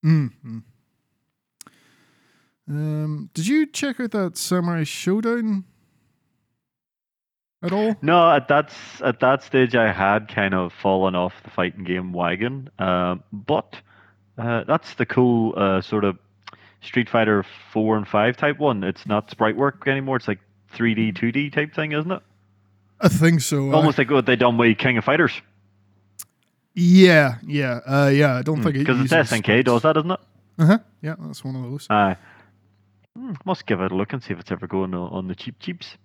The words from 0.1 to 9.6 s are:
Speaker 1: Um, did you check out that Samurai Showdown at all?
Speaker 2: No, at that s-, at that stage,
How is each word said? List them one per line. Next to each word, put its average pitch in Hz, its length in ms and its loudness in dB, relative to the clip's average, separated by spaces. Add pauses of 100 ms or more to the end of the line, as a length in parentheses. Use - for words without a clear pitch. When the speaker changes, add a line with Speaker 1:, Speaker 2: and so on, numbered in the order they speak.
Speaker 1:
Um, 151 640 -6
did 165 140 -6
you 302 180 2
check 277 340 -6
out 240 120 -6
that 190 260 -4
Samurai 175 460 -2
Showdown 220 840 -2 (2000)
at 175 100 -4
all? 214 280 -2
Speaker 2:
No, 170 300 4
at 143 160 2
that 147 220 2
s-, - 340 -18
at 120 160 -2
that 135 240 2
stage, 127 320 2